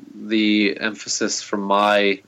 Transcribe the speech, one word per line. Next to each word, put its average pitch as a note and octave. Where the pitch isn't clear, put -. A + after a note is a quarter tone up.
the G#2+
emphasis G#2+
from G#2
my G2+